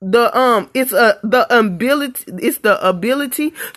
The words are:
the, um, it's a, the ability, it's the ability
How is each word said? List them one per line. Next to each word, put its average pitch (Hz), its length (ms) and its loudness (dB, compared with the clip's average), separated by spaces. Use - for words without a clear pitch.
the, 220 340 2
um, 240 380 2
it's 262 180 0
a, 226 320 2
the 240 320 2
ability, 247 680 0
it's - 220 -2
the - 220 0
ability 262 680 -2